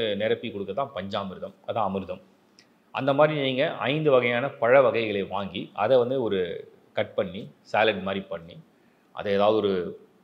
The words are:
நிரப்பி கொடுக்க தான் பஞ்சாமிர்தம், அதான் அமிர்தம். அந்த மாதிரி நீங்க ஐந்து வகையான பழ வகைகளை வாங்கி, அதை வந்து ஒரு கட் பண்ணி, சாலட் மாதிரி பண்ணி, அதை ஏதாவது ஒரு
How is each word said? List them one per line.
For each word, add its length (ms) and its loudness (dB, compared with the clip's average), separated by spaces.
நிரப்பி 320 -2
கொடுக்க 280 -8
தான் 160 -8
பஞ்சாமிர்தம், 580 -8
அதான் 200 -2
அமிர்தம். 320 -6
அந்த 180 0
மாதிரி 180 6
நீங்க 180 0
ஐந்து 260 2
வகையான 320 2
பழ 260 8
வகைகளை 380 0
வாங்கி, 280 -6
அதை 200 6
வந்து 240 -2
ஒரு 120 0
கட் 200 -4
பண்ணி, 240 -6
சாலட் 340 2
மாதிரி 160 -4
பண்ணி, 240 -14
அதை 200 -4
ஏதாவது 240 4
ஒரு 100 2